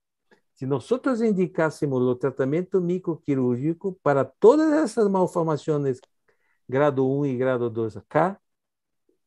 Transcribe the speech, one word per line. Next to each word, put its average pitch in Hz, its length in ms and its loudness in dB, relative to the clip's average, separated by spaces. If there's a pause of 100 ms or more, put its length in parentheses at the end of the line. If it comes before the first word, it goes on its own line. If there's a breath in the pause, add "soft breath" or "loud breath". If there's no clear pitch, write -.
(560 soft breath)
Si - 100 -12
nosotros 220 560 -2
indicásemos 165 800 0
el 123 180 0
tratamiento 143 640 -2
microquirúrgico 160 1200 -4
para 139 240 2
todas 302 640 4
esas 208 200 0
malformaciones 160 920 -2 (680)
grado 135 360 2
uno 139 220 0
y 131 120 -2
grado 123 320 -2
dos 110 280 -6
acá, 170 440 -2 (840)